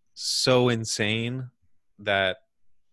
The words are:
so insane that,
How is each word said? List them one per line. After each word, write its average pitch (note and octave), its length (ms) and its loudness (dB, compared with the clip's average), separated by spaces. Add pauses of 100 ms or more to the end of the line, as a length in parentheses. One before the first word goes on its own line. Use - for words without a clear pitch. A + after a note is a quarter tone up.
(140)
so B2+ 540 2
insane A2+ 800 -2 (520)
that, G2 380 0 (540)